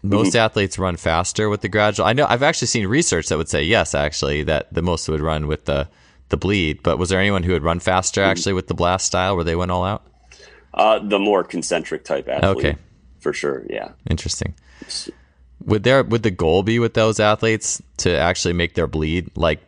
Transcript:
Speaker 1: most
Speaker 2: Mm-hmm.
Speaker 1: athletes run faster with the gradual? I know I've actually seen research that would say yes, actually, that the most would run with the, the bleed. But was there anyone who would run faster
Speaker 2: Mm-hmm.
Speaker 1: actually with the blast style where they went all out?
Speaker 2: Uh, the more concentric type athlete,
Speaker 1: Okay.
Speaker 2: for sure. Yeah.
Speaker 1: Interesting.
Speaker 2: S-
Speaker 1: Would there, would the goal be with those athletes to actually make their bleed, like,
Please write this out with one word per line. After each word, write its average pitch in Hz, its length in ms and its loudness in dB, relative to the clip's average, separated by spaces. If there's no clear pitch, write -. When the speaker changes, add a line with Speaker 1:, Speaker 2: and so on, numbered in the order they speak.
Speaker 1:
most 101 260 2
Speaker 2:
Mm-hmm. 117 100 2
Speaker 1:
athletes 107 380 0
run 92 200 -2
faster 87 500 0
with 104 140 -2
the 101 80 -4
gradual? 104 380 2
I 110 40 4
know 135 160 2
I've 120 160 0
actually 147 240 0
seen 107 200 0
research 107 420 0
that 80 80 0
would 80 100 -4
say - 160 0
yes, 87 320 2
actually, 73 480 -2
that 80 300 -2
the 82 80 -4
most 87 260 -2
would 78 140 -2
run 78 260 -2
with 76 180 -6
the, 71 220 -2
the - 80 0
bleed. 90 460 -2
But 78 140 2
was 85 120 -2
there 92 100 2
anyone 98 240 2
who 90 100 0
would 78 100 0
run 82 160 0
faster 92 400 0
Speaker 2:
Mm-hmm. 95 120 4
Speaker 1:
actually 95 220 -2
with 92 140 -2
the 87 60 -4
blast 87 320 0
style 92 300 0
where 85 100 -2
they 82 100 0
went 90 160 -2
all 90 140 -2
out? 101 200 -6
Speaker 2:
Uh, 107 260 4
the 101 200 0
more 101 260 2
concentric 82 580 -4
type 67 240 -4
athlete, 71 380 0
Speaker 1:
Okay. 76 100 0
Speaker 2:
for 76 120 -4
sure. 67 380 -6
Yeah. 52 220 -10
Speaker 1:
Interesting. - 460 -6
Speaker 2:
S- - 240 -12
Speaker 1:
Would 101 180 0
there, 131 200 4
would 110 200 0
the 110 80 2
goal 87 320 2
be 113 160 0
with 117 160 0
those 110 240 2
athletes 107 600 0
to 87 200 0
actually 87 360 0
make 85 200 -2
their 82 140 0
bleed, 80 480 -2
like, 80 320 0